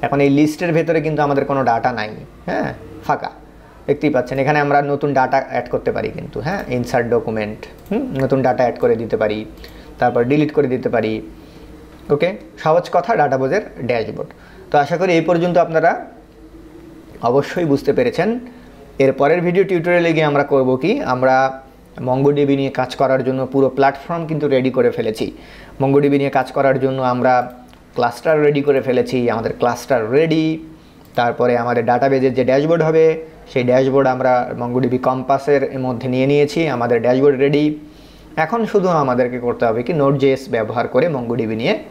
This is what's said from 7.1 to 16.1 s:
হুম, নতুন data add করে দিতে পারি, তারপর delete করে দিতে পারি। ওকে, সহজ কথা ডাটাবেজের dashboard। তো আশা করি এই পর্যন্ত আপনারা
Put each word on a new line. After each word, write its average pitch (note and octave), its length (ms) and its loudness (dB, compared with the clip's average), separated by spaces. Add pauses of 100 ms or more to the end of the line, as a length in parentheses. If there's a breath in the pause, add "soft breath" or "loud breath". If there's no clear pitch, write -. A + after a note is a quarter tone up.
হুম, B3 260 -4
নতুন C3+ 240 0
data B2+ 220 2
add A#2+ 160 -2
করে A#2+ 160 2
দিতে A2+ 220 -4
পারি, G#2+ 280 -2 (540 loud breath)
তারপর B2 240 2
delete D3 300 0
করে C#3 140 2
দিতে B2 220 -2
পারি। A2 320 -2 (880 loud breath)
ওকে, E3 280 0 (260)
সহজ E3+ 280 2
কথা F#3 240 0
ডাটাবেজের C3+ 460 0 (240)
dashboard। A2+ 440 -4 (420 loud breath)
তো D3+ 60 2
আশা D3 200 0
করি F3+ 160 0
এই D#3+ 80 4
পর্যন্ত F3 360 2
আপনারা E3 480 2 (1160)